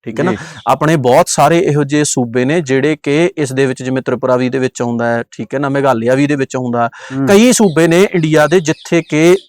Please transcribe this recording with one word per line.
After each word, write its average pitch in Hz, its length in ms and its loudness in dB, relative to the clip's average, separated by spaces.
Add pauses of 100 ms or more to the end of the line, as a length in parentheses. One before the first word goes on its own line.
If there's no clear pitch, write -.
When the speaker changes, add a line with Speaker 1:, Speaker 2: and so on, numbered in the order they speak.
Speaker 1:
ਠੀਕ 117 140 -8
ਹੈ 156 60 -2
ਨਾ। 175 60 0
Speaker 2:
ਜੀ। 101 60 -6 (300)
Speaker 1:
ਆਪਣੇ 147 280 2
ਬਹੁਤ 135 340 4
ਸਾਰੇ 165 300 2
ਇਹੋ 147 240 0
ਜਿਹੇ 147 200 0
ਸੂਬੇ 123 420 -2
ਨੇ 160 160 0
ਜਿਹੜੇ 135 420 0
ਕਿ 151 340 0
ਇਸ 135 160 -4
ਦੇ 135 120 0
ਵਿੱਚ, 131 180 -4
ਜਿਵੇਂ 131 180 -2
ਤ੍ਰਿਪੁਰਾ 127 340 -2
ਵੀ 127 100 0
ਇਹਦੇ 131 140 -2
ਵਿੱਚ 127 220 -4
ਆਉਂਦਾ 117 260 -2
ਹੈ, 117 240 -2
ਠੀਕ - 220 -12
ਹੈ 131 60 -4
ਨਾ, 143 100 -4
ਮੇਘਾਲਿਆ 131 460 0
ਵੀ 139 80 2
ਇਹਦੇ 147 120 0
ਵਿੱਚ 135 200 -4
ਆਉਂਦਾ। 120 340 -2 (280)
Speaker 2:
ਹੂੰ। 135 100 -2
Speaker 1:
ਕਈ 220 240 6
ਸੂਬੇ 170 360 2
ਨੇ 180 260 4
ਇੰਡੀਆ 156 340 2
ਦੇ 170 120 2
ਜਿੱਥੇ 160 500 -2
ਕਿ, 165 280 4 (120)